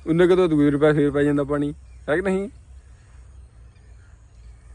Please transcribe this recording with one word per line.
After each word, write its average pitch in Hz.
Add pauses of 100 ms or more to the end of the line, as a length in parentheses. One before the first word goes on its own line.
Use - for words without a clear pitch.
ਉਨੇ 170
ਕੁ 180
ਤੋਂ 180
ਦੂਏ 147
ਰੁਪਏ 147
ਫੇਰ 143
ਪੈ 143
ਜਾਂਦਾ 143
ਪਾਣੀ। 147 (360)
ਹੈ 147
ਕਿ 180
ਨਹੀਂ? 196 (2250)